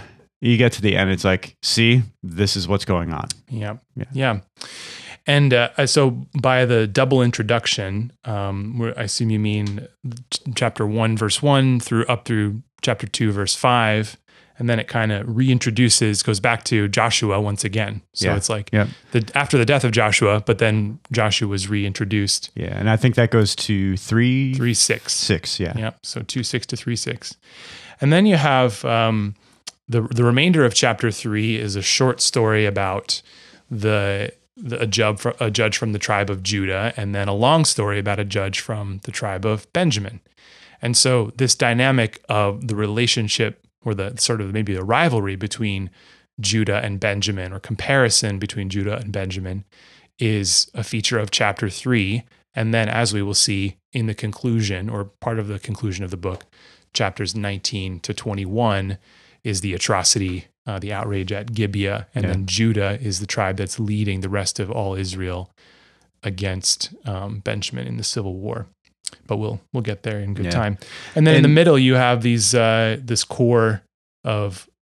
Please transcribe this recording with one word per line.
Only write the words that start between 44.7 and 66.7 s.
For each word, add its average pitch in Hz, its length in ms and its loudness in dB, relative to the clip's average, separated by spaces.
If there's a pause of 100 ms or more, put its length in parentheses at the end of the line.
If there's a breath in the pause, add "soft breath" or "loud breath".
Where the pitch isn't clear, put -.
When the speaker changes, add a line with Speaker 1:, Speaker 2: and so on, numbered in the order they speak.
Speaker 2:
the 92 100 -6
rivalry 113 520 2
between 98 520 -4 (520 soft breath)
Judah 101 440 0
and 98 160 -6
Benjamin, 101 520 -2
or 98 80 -12
comparison 113 800 2
between 101 300 -6
Judah 101 300 -2
and 101 120 -10
Benjamin, 95 540 -6 (540 soft breath)
is 107 560 0
a 110 100 -4
feature 113 340 -2
of 107 120 -2
chapter 101 400 0
three. 117 540 0 (300 soft breath)
And 113 200 0
then, 110 160 2
as 113 240 0
we 101 80 -2
will 101 120 -4
see 98 420 0 (160)
in 117 140 -2
the 110 80 -4
conclusion, 107 760 -2
or 104 140 -6 (160)
part 113 180 -4
of 104 100 -6
the 104 100 -8
conclusion 101 460 -6
of 92 60 -8
the 95 80 -8
book, 92 260 -8 (480 soft breath)
chapters 101 420 -4
nineteen 98 640 -6
to - 120 -8
twenty-one 98 880 -2 (460 soft breath)
is 101 160 -2
the 98 120 -4
atrocity, 90 720 0 (200)
uh, 98 140 -6
the 101 120 -10
outrage 98 400 -4
at 107 220 -8
Gibeah, 101 600 -2
and 107 100 -2
Speaker 1:
Yeah. 95 80 0
Speaker 2:
then 95 140 -2
Judah 104 540 0
is 98 200 -4
the 101 60 -8
tribe 95 300 -2
that's 98 220 -6
leading 104 420 -2
the 95 80 -6
rest 98 300 -4
of 98 120 -6
all 98 260 -4
Israel 92 520 -6 (720 soft breath)
against, 95 680 -4 (160)